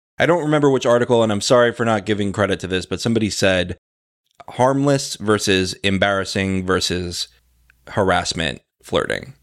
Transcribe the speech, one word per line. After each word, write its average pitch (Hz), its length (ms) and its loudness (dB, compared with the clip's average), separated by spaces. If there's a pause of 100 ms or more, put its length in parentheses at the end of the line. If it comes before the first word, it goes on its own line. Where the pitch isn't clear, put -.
(180)
I - 80 0
don't 160 180 2
remember 151 280 2
which 127 160 0
article, 120 340 4
and 110 100 2
I'm 101 100 -2
sorry 120 300 4
for 113 140 -4
not 107 220 0
giving 101 260 -2
credit 95 280 0
to 92 60 -6
this, 90 200 -4
but 92 120 -6
somebody 113 300 0
said 92 480 0 (720)
harmless 139 680 0
versus 98 560 0 (100)
embarrassing 95 800 0
versus 90 640 -4 (600)
harassment 90 760 -2 (220)
flirting. - 600 -4